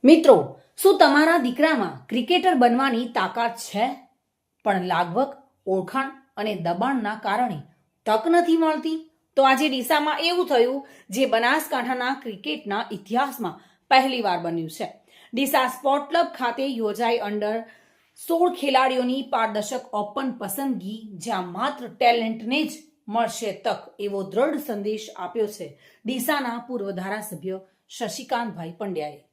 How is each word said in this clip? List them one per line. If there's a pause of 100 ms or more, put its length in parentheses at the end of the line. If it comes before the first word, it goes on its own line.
મિત્રો, (220)
શું
તમારા
દીકરામાં
ક્રિકેટર
બનવાની
તાકાત
છે, (680)
પણ
લાગવગ, (380)
ઓળખાણ (260)
અને
દબાણના
કારણે (440)
તક
નથી
મળતી? (260)
તો
આજે
ડીસામાં
એવું
થયું, (240)
જે
બનાસકાંઠાના
ક્રિકેટના
ઇતિહાસમાં (300)
પહેલીવાર
બન્યું
છે. (420)
ડીસા
સ્પોર્ટ
ક્લબ
ખાતે
યોજાઈ
under (680)
સોળ
ખેલાડીઓની
પારદર્શક
ઓપન
પસંદગી,
જ્યાં
માત્ર
ટેલેન્ટને
જ (360)
મળશે
તક, (220)
એવો
દ્રઢ (100)
સંદેશ
આપ્યો
છે (240)
ડીસાના
પૂર્વ
ધારાસભ્ય (280)
શશિકાંતભાઈ
પંડ્યાએ. (100)